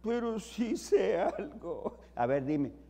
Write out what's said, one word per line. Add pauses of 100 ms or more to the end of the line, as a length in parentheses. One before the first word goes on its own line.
"Pero
sí
sé
algo." (160)
"A
ver,
dime." (160)